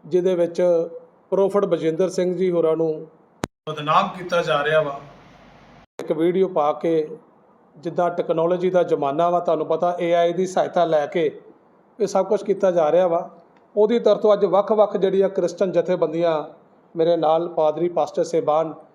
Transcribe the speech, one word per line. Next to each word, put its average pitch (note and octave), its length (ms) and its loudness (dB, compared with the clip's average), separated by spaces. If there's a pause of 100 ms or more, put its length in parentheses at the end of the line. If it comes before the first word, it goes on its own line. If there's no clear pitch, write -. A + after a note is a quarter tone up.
ਜਿਹਦੇ F3+ 320 0
ਵਿੱਚ E3+ 260 -2 (680)
ਪ੍ਰੋਫੈਟ G3 360 0
ਬਜਿੰਦਰ D#3+ 440 -2
ਸਿੰਘ F3+ 280 -2
ਜੀ F#3 140 0
ਹੋਰਾਂ E3 260 0
ਨੂੰ D#3+ 300 -4 (640)
ਬਦਨਾਮ D#3 380 0 (100)
ਕੀਤਾ F3 240 -2
ਜਾ D3+ 220 0
ਰਿਹਾ D#3 180 4
ਵਾ। C#3 180 -6 (1000)
ਇੱਕ - 100 -8
ਵੀਡੀਓ F3 360 2
ਪਾ D#3 260 0
ਕੇ, D#3+ 340 -2 (680)
ਜਿੱਦਾਂ F3 340 -2
ਟੈਕਨੋਲੋਜੀ F3 600 0
ਦਾ F3 140 2
ਜ਼ਮਾਨਾ D#3 460 0
ਵਾ, F3 100 0
ਤੁਹਾਨੂੰ D#3+ 280 -2
ਪਤਾ E3 320 -2
ਏ E3+ 140 0
ਆਈ E3+ 200 2
ਦੀ F3+ 140 -2
ਸਹਾਇਤਾ E3+ 380 0
ਲੈ D#3 200 0
ਕੇ D#3+ 200 -2 (760)
ਇਹ G#3 80 0
ਸਭ F#3+ 180 0
ਕੁਛ G3 180 -2
ਕੀਤਾ F#3+ 280 0
ਜਾ D#3+ 200 2
ਰਿਹਾ F3+ 160 4
ਵਾ। F3 220 -2 (460)
ਉਹਦੀ G#3+ 240 4
ਤਰਫ G#3 220 2
ਤੋਂ G#3+ 120 4
ਅੱਜ G3 120 2
ਵੱਖ-ਵੱਖ G3+ 520 2
ਜਿਹੜੀਆਂ F#3+ 320 2
ਕ੍ਰਿਸਚਨ F3+ 420 -2
ਜਥੇਬੰਦੀਆਂ E3 720 0 (520)
ਮੇਰੇ E3+ 220 2
ਨਾਲ, D#3+ 320 0
ਪਾਦਰੀ, D#3 400 0
ਪਾਸਟਰ E3 340 -2
ਸਾਹਿਬਾਨ D#3 500 0 (220)